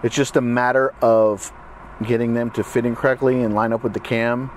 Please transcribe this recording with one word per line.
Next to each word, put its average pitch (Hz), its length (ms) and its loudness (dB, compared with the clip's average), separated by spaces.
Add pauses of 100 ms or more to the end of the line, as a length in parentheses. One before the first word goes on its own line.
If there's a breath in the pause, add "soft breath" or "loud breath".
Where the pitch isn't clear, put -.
It's 117 120 0
just 139 200 0
a 143 60 4
matter 123 600 2
of 110 500 2 (520)
getting 117 300 0
them 120 180 -2
to 110 120 -4
fit 117 220 -2
in 120 100 0
correctly 127 480 0
and 110 100 0
line 110 180 0
up 113 120 -2
with 113 100 -2
the 110 60 -4
cam. 120 580 -2